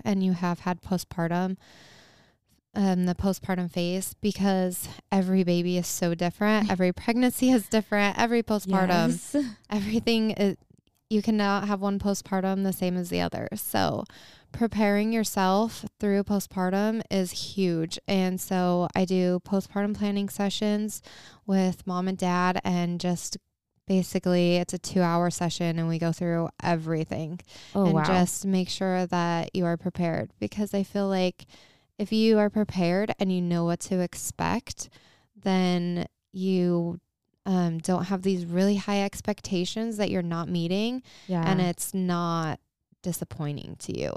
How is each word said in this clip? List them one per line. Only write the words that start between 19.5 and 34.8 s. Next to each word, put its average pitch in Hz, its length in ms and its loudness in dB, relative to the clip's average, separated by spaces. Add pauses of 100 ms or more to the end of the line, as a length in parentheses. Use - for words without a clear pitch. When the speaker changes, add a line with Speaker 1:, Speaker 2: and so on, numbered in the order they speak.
Speaker 1:
planning 202 340 -2
sessions 208 720 -2 (420)
with 190 400 0
mom 180 220 -2
and 190 100 -2
dad, 180 460 0
and 175 360 0
just 175 380 -4 (480)
basically 180 680 2
it's 175 180 -2
a 185 60 -6
two-hour 175 500 2
session, 165 480 -2
and 165 100 0
we 165 120 -2
go 165 120 0
through 170 380 -2 (140)
everything 160 760 -2 (360)
Speaker 2:
Oh, 202 100 4
Speaker 1:
and 170 80 6
Speaker 2:
wow. 156 100 4
Speaker 1:
just 180 440 2
make 185 220 2
sure 185 380 0
that 170 460 -2
you 185 120 0
are 170 120 0
prepared, 170 640 -2
because 208 340 -4
I 196 80 2
feel 196 260 -2
like 185 380 0 (540)
if 208 120 -6
you 220 280 6
are 208 100 4
prepared 196 680 0
and 190 120 2
you 180 100 0
know 175 240 0
what 170 160 0
to 185 180 -2
expect, - 920 -6 (500)